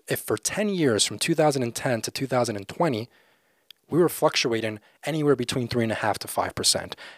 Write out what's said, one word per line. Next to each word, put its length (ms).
if 120
for 180
ten 320
years, 360
from 140
two 160
thousand 260
and 140
ten 260
to 80
two 160
thousand 300
and 120
twenty, 400
we 80
were 100
fluctuating 720
anywhere 320
between 320
three 160
and 80
a 40
half 240
to 80
five 280
percent? 400